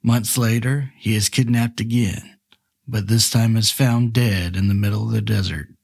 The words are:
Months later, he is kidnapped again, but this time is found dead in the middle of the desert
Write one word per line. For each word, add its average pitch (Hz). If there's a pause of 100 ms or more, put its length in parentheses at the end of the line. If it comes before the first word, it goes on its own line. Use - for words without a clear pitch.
Months 117
later, 123
he 110
is 104
kidnapped 117
again, 113 (500)
but 101
this 113
time 113
is 110
found 120
dead 95
in 98
the 101
middle 104
of 113
the 110
desert 98 (140)